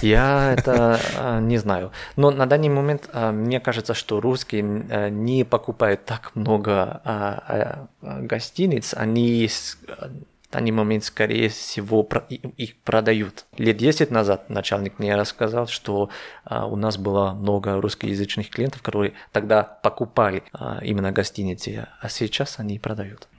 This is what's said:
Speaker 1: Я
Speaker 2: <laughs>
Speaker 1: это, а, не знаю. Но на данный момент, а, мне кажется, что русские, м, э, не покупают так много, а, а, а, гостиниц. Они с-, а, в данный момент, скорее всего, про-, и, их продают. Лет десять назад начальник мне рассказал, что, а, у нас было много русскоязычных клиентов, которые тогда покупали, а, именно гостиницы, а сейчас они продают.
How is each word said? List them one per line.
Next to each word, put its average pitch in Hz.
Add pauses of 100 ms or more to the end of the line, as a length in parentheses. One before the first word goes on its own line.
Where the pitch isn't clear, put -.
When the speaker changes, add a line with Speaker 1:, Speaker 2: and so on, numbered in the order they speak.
Speaker 1:
Я 135
Speaker 2:
<laughs> 123
Speaker 1:
это, 120 (180)
а, 120
не 113
знаю. 95 (260)
Но 143
на 135
данный 147
момент, 143
а, 113
мне 117
кажется, 113
что 107
русские, 117
м, 104
э, 104
не 117
покупают 113
так -
много, 104
а, 104
а, 117 (140)
а, 135
гостиниц. 120
Они 117
с-, - (100)
а, - (400)
в -
данный 117
момент, 107
скорее 110
всего, 107
про-, -
и, 127 (280)
их -
продают. 110 (120)
Лет 113
десять 151
назад 104
начальник 101
мне 104
рассказал, 113
что, 101 (360)
а, 110
у 107
нас 104
было 98
много 101
русскоязычных 101
клиентов, 123
которые 104 (200)
тогда 104
покупали, 104 (100)
а, 120
именно 98
гостиницы, 101 (120)
а -
сейчас -
они 104
продают. 107 (120)